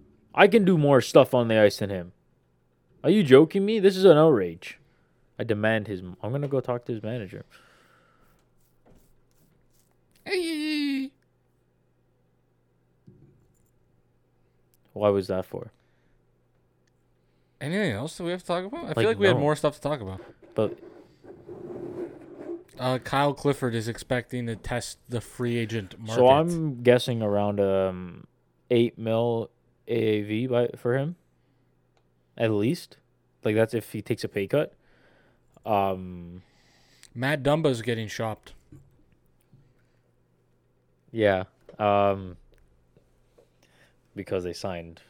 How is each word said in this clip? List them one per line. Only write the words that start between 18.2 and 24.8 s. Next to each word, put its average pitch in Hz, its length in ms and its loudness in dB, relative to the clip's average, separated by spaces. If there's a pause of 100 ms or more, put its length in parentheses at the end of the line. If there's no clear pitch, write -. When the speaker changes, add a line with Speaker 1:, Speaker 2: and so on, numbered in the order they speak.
Speaker 2:
we 170 60 -4
have 180 100 -6
to - 60 -18
talk 180 180 -4
about? 277 200 -12
I - 40 -12
Speaker 1:
Like, 156 80 -6
Speaker 2:
feel 156 120 2
like 226 100 -2
we 196 80 2
had 185 100 4
Speaker 1:
no. 117 40 0
Speaker 2:
more 147 160 0
stuff 147 200 -2
to - 40 -20
talk 143 200 -6
about. 92 200 -10 (340)
Speaker 1:
But 110 240 -2 (2000)
Speaker 2:
Uh, 127 200 -2
Kyle 139 360 -2
Clifford 135 400 -4
is 113 140 -4
expecting 120 580 -6
to 113 100 -6
test - 420 -8 (100)